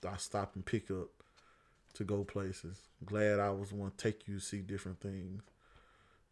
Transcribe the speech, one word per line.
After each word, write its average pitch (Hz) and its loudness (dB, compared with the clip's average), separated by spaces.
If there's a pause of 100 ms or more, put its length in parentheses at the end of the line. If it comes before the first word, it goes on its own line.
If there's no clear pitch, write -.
I 98 -2
stopped - -2
and 92 -4
pick - 0
up 90 0 (880)
to 107 -2
go 101 2
places. 95 -2 (260)
Glad 104 6
I 101 4
was 101 -2
the 104 -4
one 98 -2
to - -16
take - 2
you 101 -4
to 95 -2
see - -4
different 95 -4
things, 95 -6 (880)